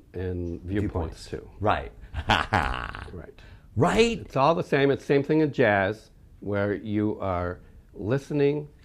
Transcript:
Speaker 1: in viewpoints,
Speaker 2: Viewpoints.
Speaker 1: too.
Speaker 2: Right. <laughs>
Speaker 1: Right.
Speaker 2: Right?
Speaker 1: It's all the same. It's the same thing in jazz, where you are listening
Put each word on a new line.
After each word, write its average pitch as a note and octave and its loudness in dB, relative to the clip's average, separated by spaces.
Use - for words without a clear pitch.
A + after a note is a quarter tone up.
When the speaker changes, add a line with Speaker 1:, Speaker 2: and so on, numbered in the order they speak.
Speaker 1:
in F2 -6
viewpoints, F#2 -4
Speaker 2:
Viewpoints. - -
Speaker 1:
too. - -10
Speaker 2:
Right. F#2 0
<laughs> - -6
Speaker 1:
Right. - -16
Speaker 2:
Right? G3+ 2
Speaker 1:
It's - -16
all C#3+ 4
the E3+ -2
same. C#3 4
It's B2+ 0
the - -10
same C#3+ 4
thing D#3 2
in D3+ 2
jazz, G#2 2
where G2+ -2
you G#2 -2
are F2+ -2
listening C#3+ -2